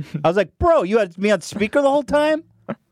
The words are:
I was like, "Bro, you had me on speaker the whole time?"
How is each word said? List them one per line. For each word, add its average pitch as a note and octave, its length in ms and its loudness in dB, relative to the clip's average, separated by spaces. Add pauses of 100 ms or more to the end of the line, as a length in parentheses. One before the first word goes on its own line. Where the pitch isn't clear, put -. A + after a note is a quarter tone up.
(240)
I D#3 40 2
was F3 80 2
like, G3 240 -2
"Bro, E4 240 4
you G#3 160 0
had F#3 180 -4
me G3+ 140 0
on F#3+ 80 2
speaker G#3+ 420 -2
the C#4 80 2
whole C#4+ 140 0
time?" D4+ 400 0 (480)